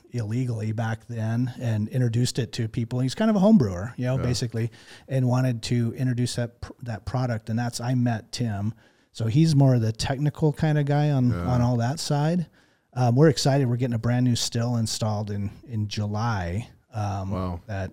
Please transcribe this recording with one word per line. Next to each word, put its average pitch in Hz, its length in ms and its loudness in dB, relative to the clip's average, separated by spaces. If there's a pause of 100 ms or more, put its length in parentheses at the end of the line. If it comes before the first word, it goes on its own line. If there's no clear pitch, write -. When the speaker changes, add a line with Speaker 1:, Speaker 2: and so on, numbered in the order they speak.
(100)
Speaker 1:
illegally 113 640 -4
back 110 340 -6
then 117 540 -4
and 110 280 -2
introduced 123 500 0
it 120 140 -4
to 117 160 -4
people. 123 320 -4
He's 127 140 -2
kind 220 160 2
of 214 60 4
a 190 40 2
home 214 160 8
brewer, 101 400 0
you 127 80 -4
know, 127 120 0
Speaker 2:
Yeah. 127 60 -2
Speaker 1:
basically, 117 480 -2 (380)
and 131 200 0
wanted 127 360 0
to 120 320 0
introduce 123 400 -2
that 120 240 -6
pr-, - 120 -14 (100)
that 117 220 -8
product. 123 460 -4
And 110 80 0
that's, 123 220 -4
I 127 140 -2
met 120 380 0
Tim. 107 420 -4 (380)
So 113 140 -4
he's 156 280 4
more 135 220 6
of 120 40 2
the 110 120 0
technical 147 600 -2
kind 156 240 0
of 147 100 0
guy 147 260 2
on, 127 180 4
Speaker 2:
Yeah. 110 60 0 (100)
Speaker 1:
on 123 160 2
all 120 140 2
that 117 240 -2
side. 156 460 0 (480)
Um, 127 200 2
we're 151 140 8
excited. 139 400 2
We're 120 80 0
getting 120 180 -2
a 117 40 0
brand 120 260 0
new 123 100 4
still 117 420 -2
installed 107 540 -2
in, 101 200 -6 (180)
in 107 200 -4
July. 104 800 -4 (240)
Um, 98 380 -4
Speaker 2:
Wow. 92 360 -4
Speaker 1:
that 95 260 -8